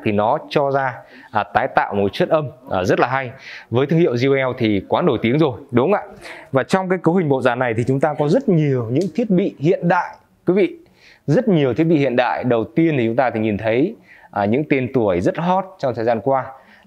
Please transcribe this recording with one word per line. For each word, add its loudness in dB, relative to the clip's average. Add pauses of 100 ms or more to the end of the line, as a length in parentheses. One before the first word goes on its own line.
thì 0
nó 2 (120)
cho 0
ra, -2 (360)
à, -2
tái 0
tạo 0
một 0
chất -2
âm, 0 (240)
à, -2
rất 0
là 2
hay. -4 (380)
Với 2
thương 2
hiệu 2
J 2
B 0
L -16
thì 0
quá 0
nổi 2
tiếng 2
rồi, 0 (120)
đúng 2
không 0
ạ? -16 (360)
Và 2
trong -2
cái 0
cấu 4
hình 2
bộ 2
dàn 2
này 0
thì 0
chúng 2
ta 0
có -2
rất 0
nhiều 2
những 0
thiết -2
bị 0
hiện 0
đại -2 (320)
quý 4
vị, 0 (480)
rất 2
nhiều 2
thiết 0
bị 2
hiện 0
đại. 0
Đầu 2
tiên 0
thì 0
chúng -2
ta 2
thì -4
nhìn 0
thấy, 0 (360)
à, -2
những 0
tên -2
tuổi 2
rất -2
hot -2 (140)
trong -4
thời -4
gian 0
qua. -2 (420)